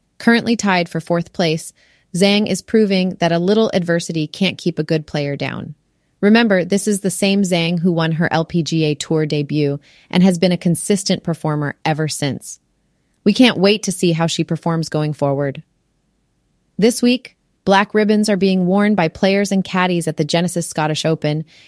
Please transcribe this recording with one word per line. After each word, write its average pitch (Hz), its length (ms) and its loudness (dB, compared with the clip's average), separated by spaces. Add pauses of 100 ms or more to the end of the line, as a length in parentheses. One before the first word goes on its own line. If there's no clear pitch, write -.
(180)
Currently 233 380 2
tied 180 320 0
for 165 120 -6
fourth 170 320 -4
place, 165 400 -2 (420)
Zhang 202 340 0
is 190 120 -4
proving 196 500 0 (100)
that 170 100 0
a 170 80 0
little 208 340 0
adversity 170 540 -2
can't - 320 -4
keep 165 220 -4
a 156 40 -6
good 156 220 -2
player 143 300 -6
down. 135 400 -10 (440)
Remember, 208 440 4
this 196 240 -2
is 202 120 0
the 190 120 -2
same 196 300 0
Zhang 175 360 0
who 175 140 2
won 165 200 0
her 160 180 0
L 160 140 0
P 165 200 -2
G 160 200 0
A 151 120 0
Tour 156 280 -2
debut 147 540 -2 (320)
and 180 140 4
has 185 120 4
been 180 160 2
a 175 60 0
consistent 185 640 -2
performer 151 640 -4
ever 156 240 -2
since. - 500 -6 (640)
We 208 100 4
can't 233 240 4
wait 202 280 2
to 190 80 -4
see 175 200 0
how 165 140 0
she 165 160 -2
performs 165 460 -2
going 151 240 -2
forward. 139 500 -2 (1120)
This 220 260 2
week, 247 340 0 (300)
black 196 260 4
ribbons 214 380 2
are 196 80 2
being 185 280 2
worn 202 280 2
by 170 140 2
players 196 440 0
and 190 100 2
caddies 180 460 -2
at 156 80 -6
the 160 80 0
Genesis 170 420 -2
Scottish 156 380 -4
Open 156 400 -2 (240)